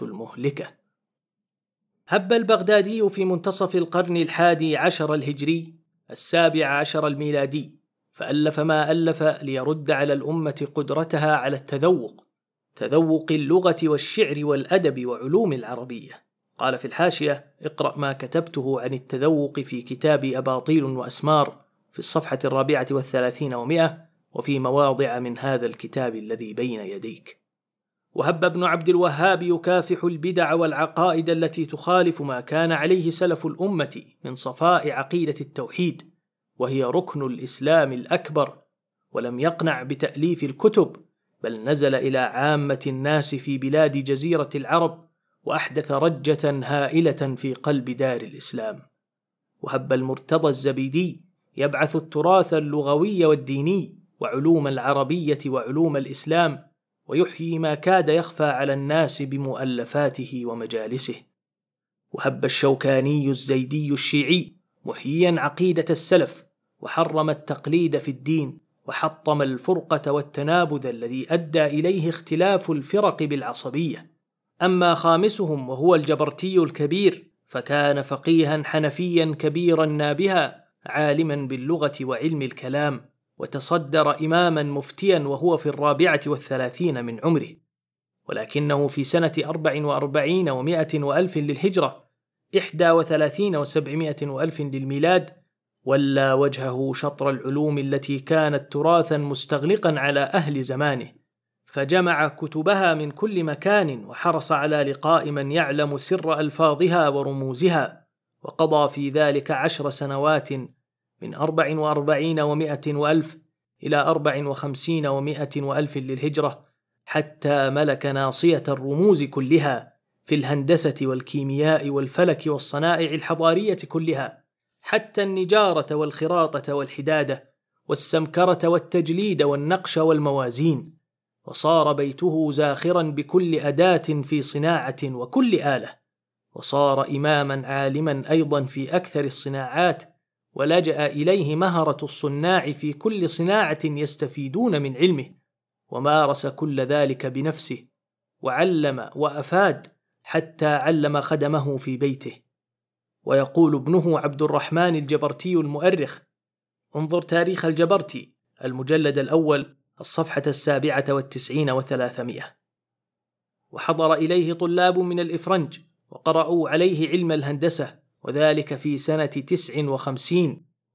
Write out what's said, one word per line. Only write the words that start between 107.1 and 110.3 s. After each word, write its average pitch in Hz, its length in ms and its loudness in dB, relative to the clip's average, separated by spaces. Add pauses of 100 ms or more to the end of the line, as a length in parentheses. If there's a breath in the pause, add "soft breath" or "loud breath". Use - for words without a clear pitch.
وقضى 156 460 2
في 143 200 -6
ذلك 143 420 2
عشر 143 380 -2
سنوات، 139 600 0 (720)